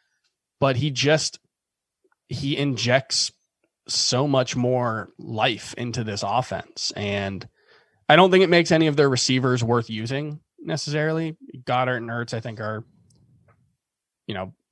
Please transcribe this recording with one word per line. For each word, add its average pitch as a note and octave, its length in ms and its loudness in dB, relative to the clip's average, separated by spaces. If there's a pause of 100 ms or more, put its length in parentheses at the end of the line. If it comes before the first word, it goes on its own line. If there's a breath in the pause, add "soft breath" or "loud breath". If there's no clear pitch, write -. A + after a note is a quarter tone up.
(580)
But C#3 180 2
he C#3+ 140 0
just, C#3 480 2 (880)
he C#3 280 -4
injects B2 760 0 (560)
so - 400 0
much C3 300 2
more B2 640 0
life A2+ 580 -2
into A#2+ 260 -6
this G#2 240 -6
offense. - 720 -4
And G2+ 500 -4 (600 soft breath)
I D3 80 8
don't F#3 140 6
think F#3 120 6
it F#3 80 4
makes E3+ 220 4
any D#3+ 160 4
of D3 80 0
their C#3+ 140 4
receivers B2+ 520 0
worth A#2 280 0
using C3+ 500 -6 (180)
necessarily. D#3+ 800 -4 (280)
Goddard B2+ 340 0
and A#2 120 -10
Ertz, A#2+ 240 -6
I A2+ 60 -4
think, A2 180 -12
are, G#2+ 260 -6 (1400)
you A2 80 -8
know, F#2+ 200 -10 (180)